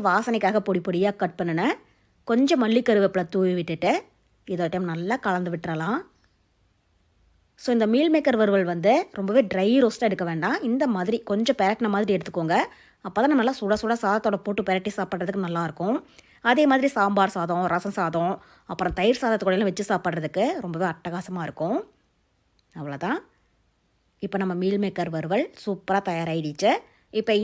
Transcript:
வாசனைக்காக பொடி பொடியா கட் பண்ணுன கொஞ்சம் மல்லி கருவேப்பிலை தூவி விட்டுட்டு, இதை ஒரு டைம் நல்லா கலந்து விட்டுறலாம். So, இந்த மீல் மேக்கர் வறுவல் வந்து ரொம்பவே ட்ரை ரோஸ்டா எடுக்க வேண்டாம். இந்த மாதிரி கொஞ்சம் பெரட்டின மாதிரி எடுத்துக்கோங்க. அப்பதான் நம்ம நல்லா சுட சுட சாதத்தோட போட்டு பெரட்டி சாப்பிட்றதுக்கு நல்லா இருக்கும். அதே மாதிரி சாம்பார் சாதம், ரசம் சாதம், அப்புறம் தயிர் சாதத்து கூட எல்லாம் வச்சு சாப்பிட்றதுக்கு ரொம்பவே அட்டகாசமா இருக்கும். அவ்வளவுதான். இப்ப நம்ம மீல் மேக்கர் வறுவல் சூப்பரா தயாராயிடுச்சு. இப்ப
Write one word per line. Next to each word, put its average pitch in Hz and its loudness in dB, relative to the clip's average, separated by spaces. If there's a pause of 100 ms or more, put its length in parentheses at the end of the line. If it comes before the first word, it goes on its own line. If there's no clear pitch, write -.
வாசனைக்காக 208 2
பொடி 190 0
பொடியா 196 0
கட் 180 -4
பண்ணுன 175 0 (520)
கொஞ்சம் 262 2
மல்லி 226 4
கருவேப்பிலை 196 4
தூவி 185 0
விட்டுட்டு, 170 -2 (540)
இதை 180 -4
ஒரு 165 -2
டைம் 180 -4
நல்லா 175 -4
கலந்து 180 -2
விட்டுறலாம். 170 -4 (1600)
So, 247 0
இந்த 220 2
மீல் 285 4
மேக்கர் 285 2
வறுவல் 202 4
வந்து 180 2
ரொம்பவே 208 2 (120)
ட்ரை 190 2 (140)
ரோஸ்டா 233 0
எடுக்க 185 -2
வேண்டாம். 175 -2
இந்த 269 0
மாதிரி 214 0 (120)
கொஞ்சம் 226 2
பெரட்டின 208 0
மாதிரி 202 0
எடுத்துக்கோங்க. 165 -2 (500)
அப்பதான் 220 2
நம்ம 262 4
நல்லா 262 0
சுட 208 0
சுட 233 0
சாதத்தோட 208 0
போட்டு 196 -4
பெரட்டி 185 -2
சாப்பிட்றதுக்கு 190 -4
நல்லா 170 -2
இருக்கும். 180 -4 (440)
அதே 247 4
மாதிரி 269 4
சாம்பார் 202 2
சாதம், 175 -2
ரசம் 180 -2
சாதம், 170 -2 (320)
அப்புறம் 180 -4
தயிர் 220 2
சாதத்து 220 0
கூட 185 4
எல்லாம் 190 2
வச்சு 196 -4
சாப்பிட்றதுக்கு 180 -2
ரொம்பவே 175 -4
அட்டகாசமா 175 -6
இருக்கும். 208 -4 (960)
அவ்வளவுதான். 151 -6 (1000)
இப்ப 196 -4
நம்ம 190 -2
மீல் 190 0
மேக்கர் 185 -4
வறுவல் 175 -2 (120)
சூப்பரா 196 -2
தயாராயிடுச்சு. 165 -2 (380)
இப்ப 220 -2 (100)